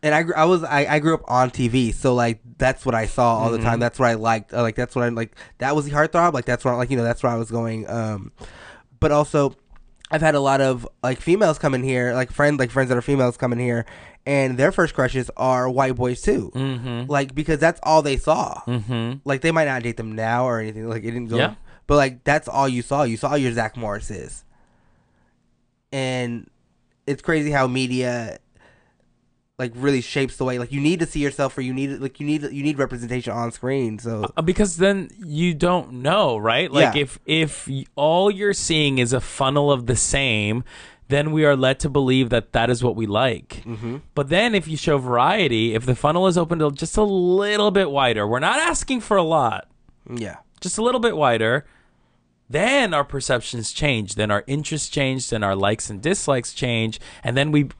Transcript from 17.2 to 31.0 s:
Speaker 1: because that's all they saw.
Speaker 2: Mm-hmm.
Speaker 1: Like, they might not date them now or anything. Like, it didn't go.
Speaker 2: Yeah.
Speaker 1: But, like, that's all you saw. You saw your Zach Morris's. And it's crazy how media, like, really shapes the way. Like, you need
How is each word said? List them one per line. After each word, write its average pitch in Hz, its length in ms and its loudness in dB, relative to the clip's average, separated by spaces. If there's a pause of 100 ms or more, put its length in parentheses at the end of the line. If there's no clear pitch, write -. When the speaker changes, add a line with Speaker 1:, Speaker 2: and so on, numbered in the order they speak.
Speaker 1:
because 151 280 -2
that's 160 240 2
all 156 180 4
they 139 140 0
saw. - 500 0
Speaker 2:
Mm-hmm. 120 580 -4
Speaker 1:
Like, 139 160 -2
they 165 120 0
might 160 140 2
not 131 180 -4
date 117 120 -4
them 110 200 -8
now 117 320 0
or 117 100 0
anything. 110 300 -8
Like, 113 160 -6
it 117 80 -6
didn't 117 160 -8
go. 117 80 -4
Speaker 2:
Yeah. 151 180 0 (320)
Speaker 1:
But, 147 80 4
like, 135 300 2
that's 147 240 0
all 135 200 0
you 123 140 -2
saw. 143 220 0
You 113 120 -2
saw 143 200 -2
your 131 160 0
Zach 113 240 -2
Morris's. 101 680 -10 (1500)
And 127 580 -4 (560)
it's 139 160 -4
crazy 151 280 0
how 139 160 2
media, 123 720 -2 (1200)
like, 123 180 -6
really 135 240 2
shapes 135 360 -4
the 131 80 -2
way. 127 140 -2
Like, 123 140 -8
you 139 80 -2
need 160 200 2